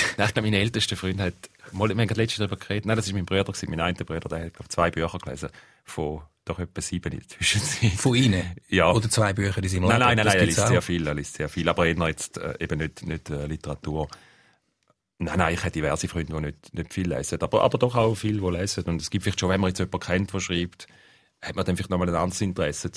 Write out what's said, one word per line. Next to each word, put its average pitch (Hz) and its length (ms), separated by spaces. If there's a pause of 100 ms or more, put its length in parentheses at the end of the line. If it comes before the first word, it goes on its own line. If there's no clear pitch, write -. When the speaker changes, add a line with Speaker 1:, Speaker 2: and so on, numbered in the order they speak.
(160)
Speaker 1:
Nein, 101 120
ich 101 60
glaube, 107 160
mein 107 100
ältester 107 360
Freund 95 240
hat, 90 140 (380)
mal, 101 160
wir 101 80
haben 113 100
gerade 110 140
letztens 117 180
darüber 98 180
geredet, 104 300
nein, 110 100
das 110 120
war 98 60
mein 92 120
Bruder 95 260
gewesen, - 180
mein 80 100
einer 87 240
Bruder, - 240
der 82 180
hat, 85 80
glaub - 100
ich, - 40
zwei 85 220
Bücher 80 280
gelesen, 69 300 (360)
von 76 380 (220)
doch - 160
etwa - 200
sieben - 320
in - 60
der - 100
Zwischenzeit. - 640
Speaker 2:
Von 120 220
Ihnen? 92 420 (120)
Speaker 1:
Ja. 90 240
Speaker 2:
Oder 110 180
zwei 104 220
Bücher 98 300
in 95 60
seinem 92 200
Speaker 1:
Nein, 117 100
Speaker 2:
Leben? - 20
Speaker 1:
nein, 120 160
nein, 110 80
Speaker 2:
Das 101 100
Speaker 1:
nein, - 20
er 92 100
Speaker 2:
gibt's 82 100
Speaker 1:
liest 104 100
Speaker 2:
auch. 117 60
Speaker 1:
sehr 87 100
viel, 85 240
er 76 80
liest 73 200
sehr 76 140
viel, 80 200
aber 85 180
eher 82 220
jetzt, - 300
äh, - 220
eben 82 180
nicht, 78 280
nicht, 80 240
äh, 73 160
Literatur. 76 640 (1120)
Nein, 85 180
nein, 85 160
ich - 60
habe 87 120
diverse 76 360
Freunde, 80 240
die 78 80
nicht, - 340
nicht 82 200
viel 92 140
lesen, 78 340
aber, 101 220
aber - 140
doch 123 180
auch 113 180
viel, 104 260
die 92 100
lesen. 90 340
Und 85 180
es - 80
gibt 95 140
vielleicht - 160
schon, 92 100
wenn 95 100
man 95 100
jetzt 90 100
jemanden 90 200
kennt, 95 320
der 98 80
schreibt, 87 460 (560)
hat - 140
man 92 80
dann 90 120
vielleicht 95 140
nochmal 90 180
ein 85 60
anderes 90 260
Interesse, 90 560